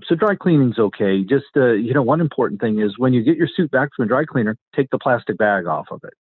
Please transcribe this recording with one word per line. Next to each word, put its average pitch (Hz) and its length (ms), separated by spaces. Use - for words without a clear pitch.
so 175 80
dry 202 200
cleaning's 139 440
okay. 98 440
Just, 135 220
uh, 127 180
you 117 200
know, 143 80
one 156 200
important 117 400
thing 110 180
is 104 180
when 127 160
you 120 80
get 151 160
your 165 160
suit 165 160
back 135 260
from 123 100
a - 20
dry 135 180
cleaner, 110 320
take 135 140
the 131 80
plastic 113 400
bag 101 300
off 73 240
of - 120
it, - 100